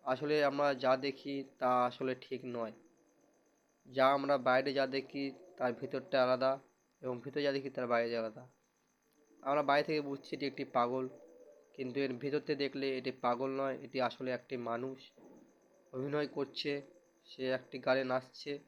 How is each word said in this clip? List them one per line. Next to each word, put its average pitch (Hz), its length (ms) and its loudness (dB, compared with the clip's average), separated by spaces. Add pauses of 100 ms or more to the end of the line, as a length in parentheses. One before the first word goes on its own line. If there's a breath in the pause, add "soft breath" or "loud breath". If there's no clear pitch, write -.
আসলে 147 400 2
আমরা 143 300 4
যা 127 220 4
দেখি 139 380 -4 (240)
তা 127 120 2 (140)
আসলে 131 360 -2
ঠিক 123 240 -8
নয়। 117 280 -6 (1160)
যা 131 180 6
আমরা 139 320 6
বাইরে 131 340 4
যা 135 140 2
দেখি 135 460 -4 (240)
তার 123 160 0
ভিতরটা 127 500 0
আলাদা 127 300 4 (500)
এবং 127 180 -4
ভিতরে 143 220 -4
যা 143 100 2
দেখি 135 180 -4
তার 123 160 -4
বাইরে 117 300 2
আলাদা। 113 260 -4 (1000)
আমরা 143 200 2
বাইরে 143 240 4
থেকে 156 140 0
বুঝছি 139 360 -8
এটি 135 100 -4
একটি 135 180 -4
পাগল, 127 400 0 (720)
কিন্তু 127 240 -6
এর 135 120 0
ভিতরতে 143 420 -4
দেখলে 139 320 -2 (120)
এটি 127 120 -4
পাগল 127 400 -2
নয়, 135 320 -2
এটি 131 180 -8
আসলে 127 300 -2
একটি 123 260 -6
মানুষ। 120 420 -6 (960)
অভিনয় 143 340 -2
করছে, 143 460 -4 (540)
সে - 160 -12 (160)
একটি - 200 -12
গানে 131 260 2
নাচছে। 127 480 -4 (160)